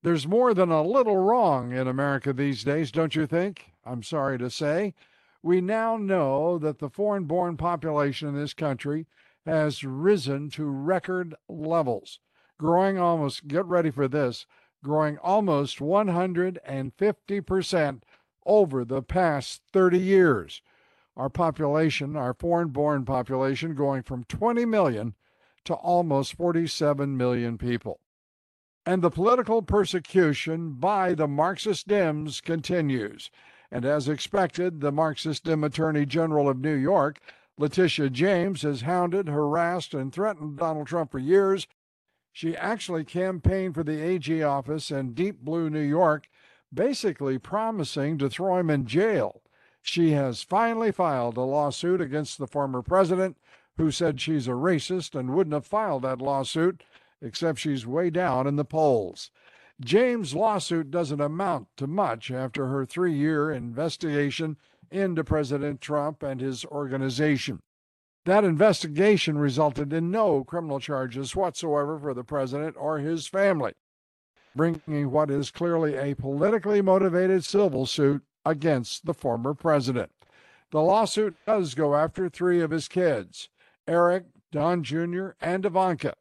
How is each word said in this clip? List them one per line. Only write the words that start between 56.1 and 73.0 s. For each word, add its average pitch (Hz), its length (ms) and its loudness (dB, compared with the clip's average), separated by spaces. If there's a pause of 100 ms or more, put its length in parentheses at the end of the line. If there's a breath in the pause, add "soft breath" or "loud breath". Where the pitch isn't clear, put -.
lawsuit, 139 600 -2 (400 soft breath)
except 143 380 -4
she's 135 260 -2
way 165 240 -2
down 147 380 0
in 143 80 0
the 147 80 0
polls. 135 640 0 (500 soft breath)
James' 196 540 2
lawsuit 170 560 0
doesn't 151 300 -2
amount 151 560 -2
to 139 100 -6
much 139 460 -2
after 131 340 -4
her 135 180 -2
three-year 156 680 0
investigation 143 1040 -4 (340 soft breath)
into 180 320 -2
President 143 580 -2
Trump 147 400 -2
and 135 200 -6
his 131 240 -6
organization. 135 960 -2 (640)
That 196 180 6
investigation 170 960 4
resulted 143 540 0
in 165 180 0
no 190 320 2
criminal 151 380 -6
charges 131 560 -6
whatsoever 156 600 -2
for 143 160 -6
the 123 120 -8
president 143 520 -4
or 151 220 -4
his 156 300 -4